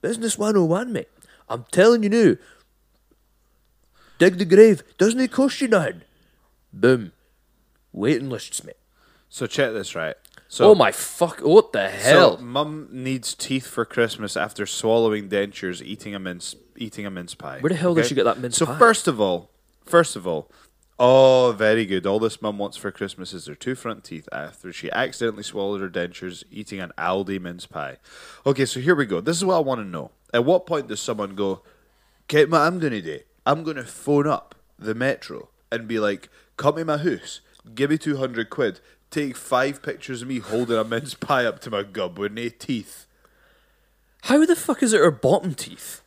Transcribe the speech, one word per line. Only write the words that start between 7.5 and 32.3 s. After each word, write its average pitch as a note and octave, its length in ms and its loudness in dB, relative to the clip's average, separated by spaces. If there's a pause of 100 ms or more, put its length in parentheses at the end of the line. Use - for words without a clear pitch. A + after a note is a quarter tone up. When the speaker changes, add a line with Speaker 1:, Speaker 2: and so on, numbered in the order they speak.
Speaker 1:
Waiting C3 360 -2
lists, - 360 -10
mate." - 120 -20 (520)
Speaker 2:
So - 180 -8
check C3 260 0
this, G#2 220 -8
right? D#2+ 220 -6 (320)
So - 220 6
Speaker 1:
Oh G#3+ 40 12
my B2 180 6
fuck, - 480 -4
what F#3+ 320 6
the G2 160 0
hell? C#3 500 6
Speaker 2:
So B2+ 40 -16
mum D3+ 480 -6
needs C3 440 -6
teeth - 320 -4
for - 180 -4
Christmas A2 520 -2
after G#2 280 -4
swallowing A2 640 0
dentures, G2 540 -4
eating G2+ 320 -12
a G2 40 -10
mince, F2+ 380 -12 (200)
eating G#2+ 280 -12
a G2+ 60 -8
mince F2 240 -12
pie. - 260 -14
Speaker 1:
Where C#3+ 80 -2
the F3+ 80 -2
hell F3 180 0
did D#3+ 60 4
Speaker 2:
Okay? - 80 0
Speaker 1:
she D3 60 -4
get - 100 2
that A#2 140 0
mince B2 180 -6
Speaker 2:
So E3+ 80 2
Speaker 1:
pie? C#3+ 140 -4
Speaker 2:
first A3+ 280 4
of B2 140 -2
all, F2+ 300 -2 (340)
first E3+ 320 2
of F2+ 100 -12
all, E2+ 240 -8 (480)
oh, B2+ 580 6
very A2 280 2
good. F#2 220 -4
All G2+ 120 0
this A2 220 -4
mum G#2+ 160 -6
wants G2+ 220 -10
for G2+ 120 -8
Christmas - 440 -12
is E2+ 120 -14
her D2 80 -14
two B2+ 200 -8
front A#2 300 -12
teeth - 280 -16
after D#2 400 -14
she - 180 -12
accidentally A2+ 520 -6
swallowed G2+ 400 -6
her F#2+ 80 -8
dentures F2 600 -8
eating G2+ 300 -14
an F2 160 -12
Aldi F#2+ 420 -4
mince F2 280 -12
pie. C#2 320 -12 (480)
Okay, C3+ 180 2
so B2+ 160 -6
here D#3+ 140 2
we C#3+ 100 0
go. F#2+ 160 -4
This D#3 160 -2
is F3 80 -4
what F#3 120 2
I E3 40 2
wanna C3 240 -4
know. E2+ 280 -12 (200)
At A#2+ 140 2
what F3+ 200 2
point D3 220 -4
does G#2+ 120 -8
someone G#2 340 -6
go, G2 260 -4 (640)
"Get D3+ 240 4